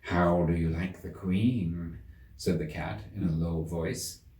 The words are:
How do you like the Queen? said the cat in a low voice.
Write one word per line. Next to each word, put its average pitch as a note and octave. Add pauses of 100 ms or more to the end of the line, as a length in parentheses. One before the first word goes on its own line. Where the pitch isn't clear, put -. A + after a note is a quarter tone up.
How F2
do E2
you E2
like F2
the -
Queen? F#2 (380)
said F2+
the D#2+
cat F2 (140)
in F#2+
a E2+
low E2
voice. - (200)